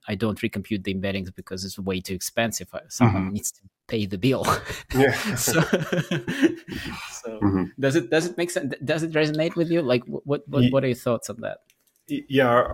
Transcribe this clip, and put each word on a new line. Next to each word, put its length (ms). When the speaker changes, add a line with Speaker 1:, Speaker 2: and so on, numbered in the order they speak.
Speaker 1:
I 80
don't 220
recompute 440
the 100
embeddings 400
because 320
it's 140
way 220
too 140
expensive? 600
Uh, 140
someone 380
Speaker 2:
Mm-hmm. 80
Speaker 1:
needs 180
to 80
pay 180
the 140
bill. 260
<laughs> 220
Speaker 2:
Yeah. 200
Speaker 1:
So, 240
<laughs> 1500
so 280
Speaker 2:
Mm-hmm. 240
Speaker 1:
does 180
it, 140
does 160
it 100
make 140
sense? 240
Does 200
it 80
resonate 420
with 160
you? 100
Like, 240
wh-, 220
what, 220
what, 160
Speaker 2:
Ye- 80
Speaker 1:
what 120
are 40
your 80
thoughts 340
on 120
that? 160
Speaker 2:
Y-, 180
yeah, 200
our, 260